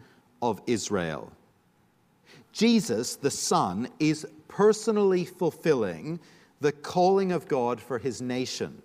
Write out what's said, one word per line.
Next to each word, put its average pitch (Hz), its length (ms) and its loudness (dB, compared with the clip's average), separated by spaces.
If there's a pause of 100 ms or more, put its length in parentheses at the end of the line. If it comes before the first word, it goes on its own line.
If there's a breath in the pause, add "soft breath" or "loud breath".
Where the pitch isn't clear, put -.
(420 soft breath)
of 113 240 0
Israel. 87 680 -2 (1200 loud breath)
Jesus, 180 640 2
the 135 160 -2
Son, 120 580 0 (100)
is 151 260 0 (220)
personally 208 800 2
fulfilling 139 960 -2 (400 soft breath)
the 147 100 2
calling 180 640 0
of - 160 -6
God 120 320 2
for 127 160 -6
his 113 240 -4
nation 123 640 -4